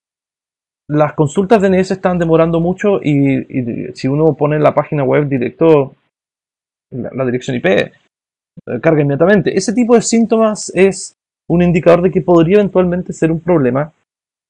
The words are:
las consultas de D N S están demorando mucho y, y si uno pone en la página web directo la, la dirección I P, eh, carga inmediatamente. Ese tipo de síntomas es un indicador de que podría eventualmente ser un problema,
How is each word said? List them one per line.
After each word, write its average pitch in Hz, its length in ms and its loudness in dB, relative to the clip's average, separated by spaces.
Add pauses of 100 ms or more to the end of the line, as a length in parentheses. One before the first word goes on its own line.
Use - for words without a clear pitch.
(920)
las 147 220 0
consultas 185 480 0
de 196 80 2
D 190 60 2
N 185 80 2
S 190 100 -4
están 185 260 -2
demorando 165 420 2
mucho 185 420 -2
y, 139 380 0
y 120 540 -8
si - 140 -6
uno 151 260 0
pone 147 220 -2
en 151 60 -2
la 139 120 2
página 147 300 -2
web 139 240 0
directo 139 680 0 (960)
la, 127 220 -10
la 131 140 -4
dirección 123 300 -4
I 120 40 -4
P, 190 200 0
eh, - 1000 -12
carga 151 220 2
inmediatamente. 156 520 0
Ese 196 200 -2
tipo 240 200 2
de 220 60 6
síntomas 226 760 -2
es 190 380 0 (380)
un 170 120 2
indicador 175 380 2
de 185 100 2
que 185 120 -2
podría 170 340 2
eventualmente 185 560 0
ser 160 180 -2
un 160 100 -4
problema, 147 520 -2 (580)